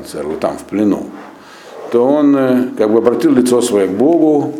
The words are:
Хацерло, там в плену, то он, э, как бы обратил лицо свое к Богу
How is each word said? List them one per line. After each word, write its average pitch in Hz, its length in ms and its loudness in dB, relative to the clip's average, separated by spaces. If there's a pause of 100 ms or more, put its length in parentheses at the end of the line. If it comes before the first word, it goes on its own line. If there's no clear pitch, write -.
Хацерло, 76 340 -8
там - 220 -4
в - 60 -18
плену, 101 420 -2 (840)
то 120 160 2
он, 143 300 2
э, 127 400 0
как 107 160 0
бы 113 60 4
обратил 120 340 2
лицо 123 300 2
свое 101 240 0
к 87 60 -4
Богу 147 680 2